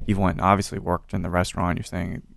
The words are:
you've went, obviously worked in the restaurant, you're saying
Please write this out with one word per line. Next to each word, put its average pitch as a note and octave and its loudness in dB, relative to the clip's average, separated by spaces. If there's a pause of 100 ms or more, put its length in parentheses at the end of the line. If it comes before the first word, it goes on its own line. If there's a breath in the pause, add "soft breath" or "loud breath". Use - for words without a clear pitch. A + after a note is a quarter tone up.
you've G2+ 2
went, F2+ 2
obviously G2 2
worked F2 -2
in F#2+ -2
the F2 -4
restaurant, F2 0
you're - -6
saying F2+ -6 (160)